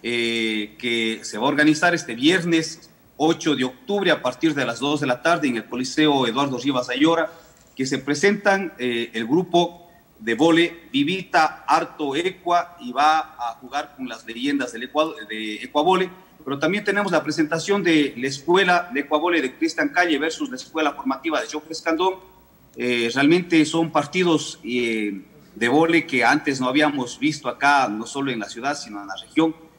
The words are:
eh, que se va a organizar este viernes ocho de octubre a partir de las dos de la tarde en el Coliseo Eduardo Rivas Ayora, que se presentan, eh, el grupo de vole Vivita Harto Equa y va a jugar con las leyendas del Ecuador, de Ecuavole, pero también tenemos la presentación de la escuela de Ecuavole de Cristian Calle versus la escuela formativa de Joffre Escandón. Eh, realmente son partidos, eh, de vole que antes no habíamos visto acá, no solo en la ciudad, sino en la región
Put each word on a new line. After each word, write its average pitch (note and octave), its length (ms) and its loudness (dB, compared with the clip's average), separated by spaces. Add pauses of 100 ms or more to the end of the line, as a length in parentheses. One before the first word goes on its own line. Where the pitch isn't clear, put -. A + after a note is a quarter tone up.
eh, A2+ 760 -2
que A2+ 440 -2
se - 140 -10
va A2 80 -2
a C#3+ 40 2
organizar D3+ 460 4
este B2 200 -6
viernes E3 720 0 (300)
ocho D#3 380 2
de B2+ 80 -2
octubre F#3+ 460 -2
a D3 120 2
partir C#3+ 320 0
de C#3 100 0
las A#2 140 -4
dos C#3+ 220 -2
de C#3+ 60 -2
la B2 160 -2
tarde D#3+ 260 2
en A#2+ 80 0
el A2 100 -6
Coliseo C3 600 2
Eduardo B2+ 300 -2
Rivas B2 320 -2
Ayora, D#3 420 2 (460)
que C3 80 -2
se C3 140 -2
presentan, G3 800 0
eh, A#2+ 340 -4
el A2+ 140 -4
grupo E3+ 580 0 (360)
de A2+ 140 -2
vole E3 580 2
Vivita D#3 720 0
Harto D3+ 500 0
Equa F3 640 -2
y B2 120 -10
va D3+ 260 4 (200)
a A#2 220 -8
jugar C3 360 -8
con C3 120 -10
las A2+ 180 -14
leyendas B2 460 -2
del A#2 120 -10
Ecuador, D#3 300 -2 (140)
de G#2+ 340 -8
Ecuavole, F3+ 480 2 (340)
pero C#3 140 -6
también F#3+ 260 0
tenemos G3+ 280 0
la D#3+ 100 2
presentación D#3+ 600 0
de D#3 340 2
la B2 100 -4
escuela F3 680 2
de C3+ 80 -2
Ecuavole D#3 400 0
de B2+ 140 -4
Cristian D#3+ 360 -2
Calle E3+ 280 2
versus D#3 320 -4
la B2+ 60 -10
escuela D#3 360 -4
formativa C3 480 -4
de A2 60 -8
Joffre D3+ 260 -10
Escandón. E3+ 420 -2 (640)
Eh, A#2+ 380 0
realmente D#3+ 500 4
son E3 260 -2
partidos, D#3+ 720 0
eh, A2 580 -2 (320)
de A2+ 140 -2
vole E3 380 4
que B2 180 0
antes C3+ 360 2
no B2+ 80 0
habíamos C#3+ 500 0
visto D3 300 -2
acá, C#3 400 2
no G#2+ 180 -6
solo C#3 240 -4
en A#2 80 -4
la G#2 100 -6
ciudad, B2+ 280 -6
sino G#2 240 -14
en G2+ 80 -16
la G2 80 -10
región D#3+ 380 0 (240)